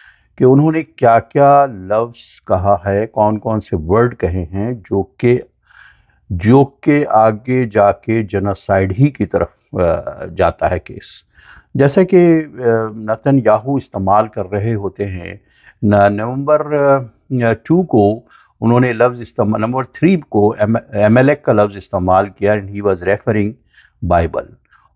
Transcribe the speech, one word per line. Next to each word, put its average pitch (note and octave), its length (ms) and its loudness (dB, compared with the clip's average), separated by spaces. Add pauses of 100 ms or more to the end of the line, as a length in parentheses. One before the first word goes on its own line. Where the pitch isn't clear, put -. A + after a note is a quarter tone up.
(380)
कि B2 60 2
उन्होंने D3+ 380 2
क्या-क्या C#3 800 2
लफ्ज़ A2 840 -6
कहा G2 400 0
है, G2+ 200 -2
कौन-कौन G#2+ 540 -2
से - 160 -6
वर्ड G#2+ 380 0
कहे F2+ 280 -4
हैं, G2+ 380 -8
जो G2 220 -4
कि, B2 380 -2 (920)
जो G#2+ 320 4
कि D3 400 -2
आगे A2+ 600 0
जाके G#2 560 0
जेनोसाइड G2 680 -2
ही C3 180 2
की A2+ 160 -4
तरफ, - 540 -6
अ, D#2+ 460 -4
जाता E2+ 420 -2
है F2+ 100 -4
केस। - 460 -18 (520)
जैसे C#3+ 280 2
कि, F3 380 4
अ, D3+ 80 -16 (460)
नेतन्याहू A2+ 840 0
इस्तेमाल G#2 500 -2
कर G#2 180 -8
रहे G#2 260 -4
होते G2+ 320 -6
हैं, F#2 360 -12 (440)
न-, G2+ 280 4
नवंबर, C#3 640 -4 (680)
अ, A2+ 80 2
टू E3 300 0
को A2+ 460 0 (320)
उन्होंने A#2+ 320 2
लफ्ज़ A#2+ 300 0
इस्तेमा-, G#2+ 380 -4
नवंबर B2 240 -4
थ्री F3+ 320 0
को G#2 440 0
एम-, A2+ 340 -2
एमएलएक B2 500 2
का C3+ 80 0
लफ्ज़ G#2 240 0
इस्तेमाल F#2 520 0
किया G2+ 260 -2
and G2+ 200 -8
he G2+ 80 -8
was G2 200 0
referring G#2 480 -2 (540)
Bible। E2+ 420 -2 (480)